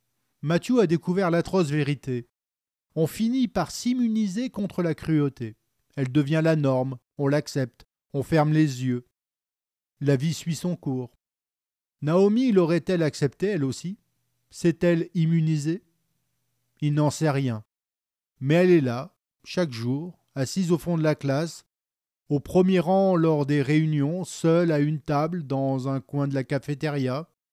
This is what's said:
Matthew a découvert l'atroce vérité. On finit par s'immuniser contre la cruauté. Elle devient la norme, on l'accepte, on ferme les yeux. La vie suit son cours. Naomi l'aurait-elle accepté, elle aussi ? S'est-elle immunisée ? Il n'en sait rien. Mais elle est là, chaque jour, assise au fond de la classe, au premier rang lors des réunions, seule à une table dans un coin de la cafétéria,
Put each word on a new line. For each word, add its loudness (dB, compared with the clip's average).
Matthew 0
a 4
découvert 0
l'atroce 0
vérité. -4
On 0
finit -2
par -4
s'immuniser -2
contre -6
la 0
cruauté. -2
Elle -4
devient 2
la 4
norme, 0
on 0
l'accepte, -4
on -2
ferme 2
les 2
yeux. -2
La 2
vie -2
suit -6
son -4
cours. -8
Naomi 4
l'aurait-elle 2
accepté, -2
elle -2
aussi ? -6
S'est-elle 0
immunisée ? 0
Il 0
n'en 2
sait 0
rien. -2
Mais 0
elle 4
est 8
là, -6
chaque -4
jour, -6
assise -2
au 2
fond -4
de 0
la 2
classe, -4
au 0
premier 2
rang 2
lors 2
des 0
réunions, 0
seule 2
à 2
une 0
table -4
dans -2
un -2
coin -4
de -4
la -2
cafétéria, -4